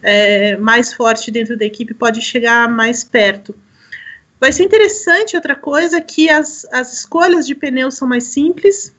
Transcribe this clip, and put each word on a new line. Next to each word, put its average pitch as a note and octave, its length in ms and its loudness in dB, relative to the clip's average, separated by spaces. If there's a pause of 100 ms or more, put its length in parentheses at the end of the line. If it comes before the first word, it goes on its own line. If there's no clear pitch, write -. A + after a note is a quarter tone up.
é, G#3 560 2
mais A3+ 360 2
forte A3+ 380 -2
dentro A3+ 260 -4
da G#3+ 80 -2
equipe, A3+ 280 -8
pode A3+ 280 -2
chegar A#3 480 0
mais A#3 340 -2
perto. G3+ 520 -2 (880)
Vai C4 80 4
ser F4 140 2
interessante G#4 720 2
outra D4+ 180 -4
coisa, D#4+ 460 -2
que D#4+ 280 0
as, D4+ 400 0
as B3+ 220 -4
escolhas E4+ 560 0
de C4+ 80 -4
pneus C4 400 -4
são C4+ 100 -6
mais B3 200 -2
simples F4+ 720 0